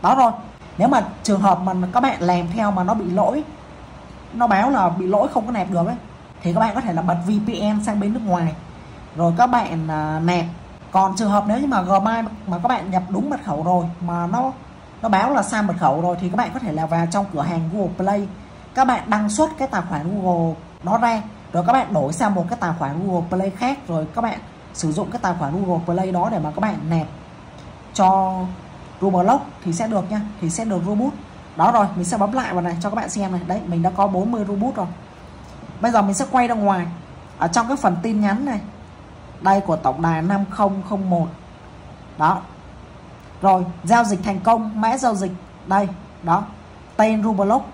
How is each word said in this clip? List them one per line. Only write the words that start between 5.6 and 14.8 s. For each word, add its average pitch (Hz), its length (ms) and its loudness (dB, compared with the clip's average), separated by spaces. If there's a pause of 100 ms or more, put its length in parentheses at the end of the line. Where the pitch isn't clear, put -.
được 175 160 2
ấy, 240 80 -4 (460)
thì 170 120 -2
các 196 60 2
bạn 220 160 2
có 254 60 -2
thể 220 120 -2
là 165 80 0
bật 175 240 0
V 190 40 -2 (180)
P - 20 -2
N 214 340 0
sang 208 160 -2
bên 202 140 0
nước 247 120 -2
ngoài. 175 280 0 (640)
Rồi 170 220 4
các 240 100 6
bạn, 180 400 0
à, 156 320 -2
nạp. 170 260 2 (460)
Còn 190 240 4
trường 208 160 0
hợp 202 160 4
nếu 220 120 2
như 285 80 0
mà 233 140 2
Gmail 202 440 2 (220)
mà 175 160 -2
các - 40 2
bạn 196 240 0
nhập 185 180 2
đúng 208 200 -2
mật 285 160 -2
khẩu 160 180 -2
rồi 175 220 4 (160)
mà 175 260 -2
nó, 247 240 0 (500)